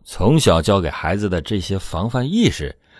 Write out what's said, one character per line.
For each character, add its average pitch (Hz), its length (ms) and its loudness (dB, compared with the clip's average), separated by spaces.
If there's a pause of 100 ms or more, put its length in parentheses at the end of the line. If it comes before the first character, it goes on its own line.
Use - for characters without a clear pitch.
从 143 360 2
小 85 220 4
教 98 180 4
给 82 80 -2
孩 85 300 -4
子 104 100 -2
的 87 140 -2
这 104 180 -4
些 95 180 -4
防 92 300 -6
范 127 180 -2
意 196 240 2
识， - 240 -8 (260)